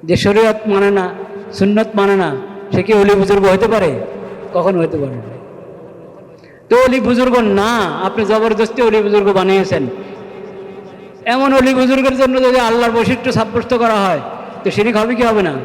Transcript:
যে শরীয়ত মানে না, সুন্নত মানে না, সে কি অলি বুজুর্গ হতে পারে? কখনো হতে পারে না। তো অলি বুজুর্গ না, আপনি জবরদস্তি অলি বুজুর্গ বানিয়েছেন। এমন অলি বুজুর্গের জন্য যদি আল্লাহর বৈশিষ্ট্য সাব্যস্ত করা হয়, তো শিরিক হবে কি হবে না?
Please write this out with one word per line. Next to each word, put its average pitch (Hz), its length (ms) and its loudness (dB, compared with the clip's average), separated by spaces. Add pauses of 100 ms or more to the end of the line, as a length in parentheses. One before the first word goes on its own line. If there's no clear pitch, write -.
যে 165 120 0
শরীয়ত 214 400 2 (100)
মানে 202 240 2
না, 190 180 0 (440)
সুন্নত 208 420 0
মানে 196 220 2
না, 165 200 -2 (360)
সে 185 100 0
কি 214 120 2
অলি 202 200 6
বুজুর্গ 196 320 2
হতে 190 220 2
পারে? 196 240 0 (640)
কখনো 180 240 0
হতে 160 200 -2
পারে 131 180 -6
না। 113 60 -12 (1500)
তো 226 80 4
অলি 254 240 4
বুজুর্গ 247 380 2
না, 214 400 2 (200)
আপনি 196 260 -4
জবরদস্তি 220 580 0
অলি 220 200 2
বুজুর্গ 202 300 2
বানিয়েছেন। 185 540 0 (1400)
এমন 262 300 0
অলি 262 200 4
বুজুর্গের 262 420 2
জন্য 262 260 2
যদি 254 160 4
আল্লাহর 233 340 2
বৈশিষ্ট্য 233 400 0
সাব্যস্ত 226 420 -2
করা 226 200 2
হয়, 190 260 0 (440)
তো 196 60 0
শিরিক 214 260 0
হবে 220 180 0
কি 233 80 0
হবে 220 200 2
না? 165 100 -2 (120)